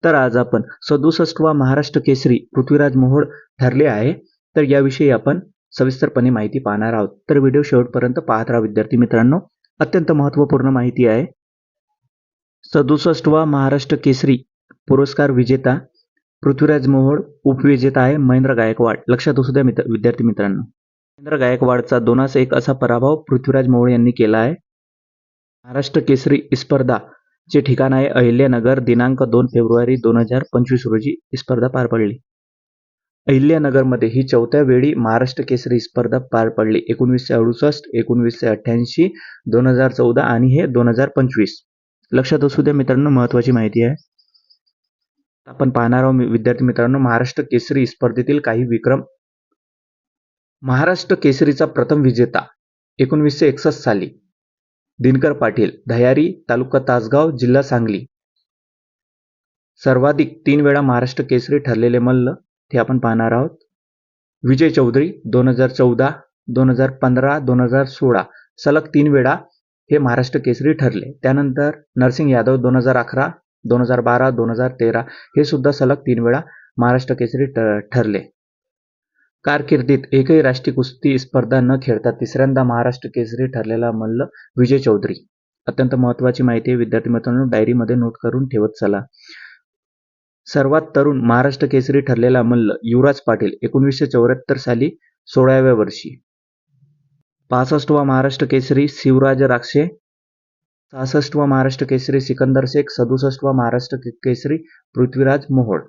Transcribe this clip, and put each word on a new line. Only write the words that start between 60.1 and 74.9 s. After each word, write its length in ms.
तीन 140
वेळा 200
महाराष्ट्र 500
केसरी 280
ठरलेले 400
मल्ल 340
ते 60
आपण 200
पाहणार 340
आहोत. 180
विजय 220
चौधरी 420
दोन 240
हजार 220
चौदा, 400
दोन 240
हजार 200
पंधरा, 480
दोन 220
हजार 240
सोळा 380
सलग 300
तीन 260
वेळा 220
हे 80
महाराष्ट्र 460
केसरी 280
ठरले. 400
त्यानंतर 480
नरसिंग 340
यादव 260
दोन 200
हजार 200
अकरा, 320
दोन 160
हजार 200
बारा, 300
दोन 200
हजार 200
तेरा 380